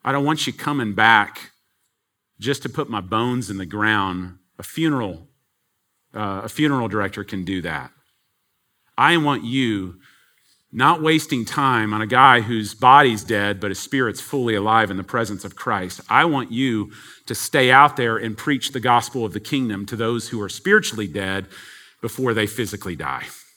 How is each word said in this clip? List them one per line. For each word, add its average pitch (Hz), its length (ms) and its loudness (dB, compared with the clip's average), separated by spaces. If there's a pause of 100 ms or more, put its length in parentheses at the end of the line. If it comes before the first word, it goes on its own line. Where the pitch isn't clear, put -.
I 127 80 -2
don't 143 140 0
want 151 220 0
you 123 40 -4
coming 127 420 -4
back 110 580 4 (880)
just 131 240 -4
to 131 60 -6
put 139 200 -6
my 110 100 -4
bones 113 500 -2
in 98 80 -6
the 92 80 -6
ground." 95 760 -2 (200)
A - 40 -14
funeral, 120 680 -4 (840)
uh, 101 300 -6
a 110 60 -10
funeral 139 400 0
director 101 340 -4
can 92 220 -8
do 92 160 -4
that. 78 300 -8 (1040)
I 147 200 6
want 143 280 0
you 110 540 -2 (760)
not 151 280 2
wasting 156 420 0
time 117 480 0
on 107 80 -2
a 110 60 -4
guy 123 340 8
whose 110 320 -4
body's 127 500 6
dead, 101 360 -2
but 101 100 -4
his 95 100 -8
spirit's 131 400 -4
fully 120 360 -2
alive 107 340 2
in 98 80 -6
the 92 60 -8
presence 101 420 -6
of 92 100 -16
Christ. 92 540 -6
I 135 160 4
want 139 260 -2
you 113 400 -2 (360)
to 120 80 -6
stay 131 360 2
out 139 240 8
there 113 220 0
and 110 180 -6
preach 139 360 -4
the 127 80 -8
gospel 120 440 0
of 98 100 -6
the 107 60 -6
kingdom 107 460 -4
to 117 100 -10
those 113 340 -4
who 110 120 -6
are 95 80 -8
spiritually 123 580 0
dead 98 380 -4 (560)
before 117 320 -2
they 107 140 0
physically 98 480 -8
die. 67 320 -8 (300)